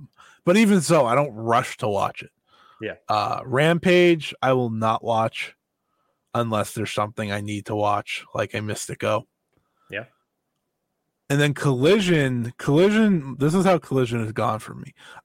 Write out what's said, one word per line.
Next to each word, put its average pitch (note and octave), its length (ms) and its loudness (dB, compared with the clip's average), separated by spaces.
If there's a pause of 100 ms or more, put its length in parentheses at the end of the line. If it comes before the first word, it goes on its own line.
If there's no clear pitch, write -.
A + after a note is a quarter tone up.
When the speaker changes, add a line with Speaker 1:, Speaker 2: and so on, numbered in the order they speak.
(200)
Speaker 1:
<laughs> - 240 -20
but F3 140 4
even G3+ 240 4
so, D3 240 4
I A#2 80 2
don't C#3+ 180 2
rush A2+ 460 0
to A#2+ 100 -4
watch G2+ 340 -2
it. - 80 -20 (500)
Speaker 2:
Yeah. G#2 160 -10 (120)
Speaker 1:
Uh, G#2+ 380 -2
Rampage, E3+ 960 2
I C3 100 2
will B2 180 0
not A2 320 -2
watch A2+ 520 -2 (800)
unless A2 400 -2
there's G#2+ 180 -6
something G#2+ 400 -4
I G#2 80 -4
need G#2 260 -8
to A2+ 80 -6
watch, G#2 500 -4 (100)
like G#2+ 200 -4
a A2 40 -6
Mystico. G#2+ 680 -4 (640)
Speaker 2:
Yeah. G2+ 160 -10 (1300)
Speaker 1:
And C#3+ 100 2
then D3 140 2
Collision, C#3 1040 0
Collision, F3 800 2
this D3+ 160 2
is F#3+ 100 2
how F#3 140 4
Collision B2 440 -2
has A2 100 -6
gone A2+ 260 -2
for - 160 -14
me. - 200 -16 (300)